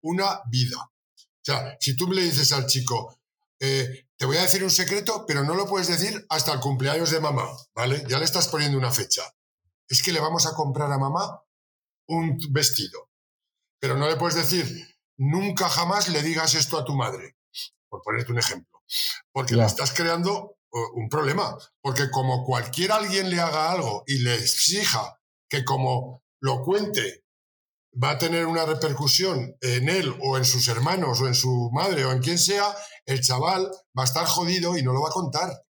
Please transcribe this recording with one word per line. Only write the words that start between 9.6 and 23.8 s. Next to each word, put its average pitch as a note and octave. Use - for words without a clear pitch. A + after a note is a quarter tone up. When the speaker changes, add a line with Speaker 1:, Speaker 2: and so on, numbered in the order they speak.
Speaker 1:
"Es -
que F#3
le D#3+
vamos D#3+
a D#3+
comprar D3
a C#3
mamá D3
un E3
vestido". -
Pero C3
no D3
le D#3+
puedes E3
decir, E3+
"Nunca E3+
jamás F#3
le D#3
digas D#3+
esto D#3+
a C#3
tu C#3+
madre", A2
por -
ponerte A2+
un A#2
ejemplo. G2
Porque B2+
le A#2
Speaker 2:
Ya. A2
Speaker 1:
estás C#3
creando, F3
eh, A#2+
un A2+
problema. D3
Porque C3+
como B2+
cualquier B2+
alguien G3
le F3
haga D#3+
algo B2+